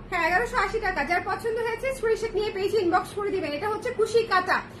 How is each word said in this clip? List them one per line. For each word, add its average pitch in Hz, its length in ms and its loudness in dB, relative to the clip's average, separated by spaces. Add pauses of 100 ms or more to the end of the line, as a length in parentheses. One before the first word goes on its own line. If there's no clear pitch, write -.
(100)
হ্যাঁ, 339 180 0
এগারোশো 466 280 0
আশি 440 240 0
টাকা। 370 240 0
যার 349 200 2
পছন্দ 440 340 -2
হয়েছে 466 360 -2
স্ক্রিনশট 453 400 0
নিয়ে 427 160 0
পেজে 403 280 0
ইনবক্স 359 360 2
করে 403 160 -2
দিবেন। 320 220 -2
এটা 294 160 -2
হচ্ছে 427 220 -2
কুশি 440 320 2
কাটা। 359 400 2 (180)